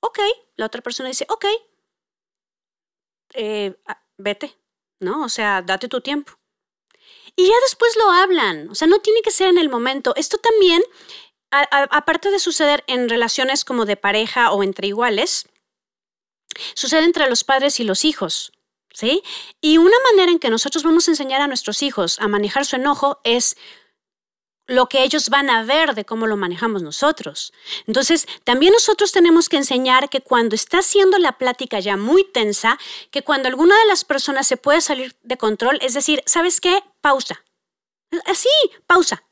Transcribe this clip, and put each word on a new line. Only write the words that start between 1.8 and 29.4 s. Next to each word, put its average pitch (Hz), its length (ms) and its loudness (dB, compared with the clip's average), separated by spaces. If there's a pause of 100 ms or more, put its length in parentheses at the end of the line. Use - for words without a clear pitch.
eh, 208 520 -8
ah, - 160 -16 (160)
vete, 202 380 -8 (440)
¿no? 240 240 -6
O 240 40 -10
sea, 202 340 -2
date 190 260 -6
tu 254 120 -6
tiempo". 285 320 -8 (1040)
Y 370 120 4
ya 427 140 6
después 466 340 0
lo 440 140 4
hablan, 294 600 2
o 208 40 -18
sea, 311 120 0
no 392 140 6
tiene 427 220 2
que 427 80 -2
ser 381 180 0
en 359 100 6
el 320 100 2
momento. 262 480 -4
Esto - 220 -4
también, 392 440 4 (680)
a, 285 120 2
a, 277 220 2
aparte 311 460 -2
de 392 80 0
suceder 294 480 0
en 247 220 -4
relaciones 247 560 -2
como 240 220 -4
de 202 100 -2
pareja 214 560 0
o 202 100 0
entre 196 240 -4
iguales, 220 600 -2 (1300)
sucede 311 300 0
entre 330 240 2
los 240 160 0
padres 269 360 0
y 240 40 -2
los 196 200 -2
hijos, 202 480 -4 (400)
¿sí? 285 300 -4 (380)
Y 311 180 4
una 370 180 8 (140)
manera 370 200 6
en 339 80 2
que 254 120 -2
nosotros 277 340 -4
vamos 330 240 4
a 330 40 4
enseñar 269 280 -2
a 285 80 0
nuestros 247 340 -6
hijos 214 380 -4
a 214 80 -2
manejar 208 360 -2
su 277 120 -4
enojo 277 480 -2
es 233 320 0 (1080)
lo 247 220 2
que 262 140 2
ellos 285 260 0
van 269 220 0
a 226 120 2
ver 285 320 0
de 208 120 -8
cómo 226 200 -4
lo 214 120 -2
manejamos 190 440 -4
nosotros. - 680 -4 (340)
Entonces, 220 400 0 (180)
también 277 280 4
nosotros 427 400 2
tenemos 339 380 4